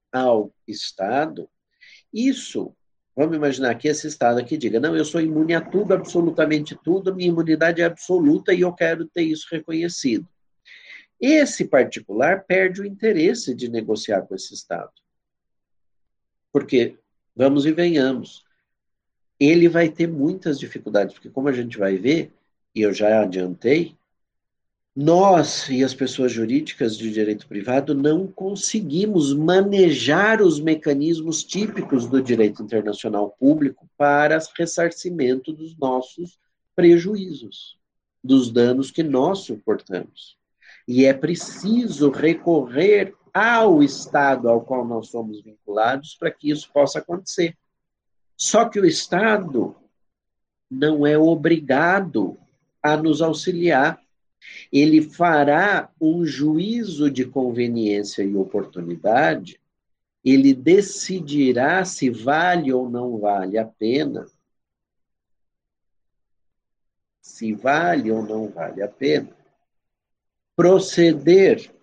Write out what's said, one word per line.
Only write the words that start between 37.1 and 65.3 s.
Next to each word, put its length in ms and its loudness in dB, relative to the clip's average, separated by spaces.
dos 280 4
danos 400 2
que 120 -4
nós 360 0
suportamos. 960 -8
E 180 4
é 80 6
preciso 960 -2
recorrer 1040 0
ao 480 4
Estado 680 0
ao 120 2
qual 240 -6
nós 220 -8
somos 340 -10
vinculados 720 -4
para 140 -6
que 220 -6
isso 200 -8
possa 280 2
acontecer. 580 -6
Só 300 2
que 140 -6
o 60 4
Estado 920 -2
não 380 0
é 100 4
obrigado 1200 0
a 160 2
nos 240 0
auxiliar 760 0
ele 300 6
fará 880 2
um 260 0
juízo 840 -2
de 160 -2
conveniência 960 -2
e 120 -2
oportunidade, 1200 -2
ele 300 6
decidirá 1300 0
se 260 -2
vale 600 0
ou 180 -2
não 280 -6
vale 400 -2
a 80 -2
pena, 600 -4